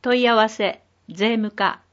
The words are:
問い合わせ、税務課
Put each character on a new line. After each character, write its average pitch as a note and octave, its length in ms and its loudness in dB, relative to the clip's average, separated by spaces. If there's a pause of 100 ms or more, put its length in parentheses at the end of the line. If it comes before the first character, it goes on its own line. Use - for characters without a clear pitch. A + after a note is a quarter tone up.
問 B3 200 0
い B3 60 2
合 A#3 80 4
わ A3 120 4
せ、 G#3+ 360 -4 (260)
税 G3+ 220 -2
務 G#3+ 200 -2
課 G3 300 -4 (120)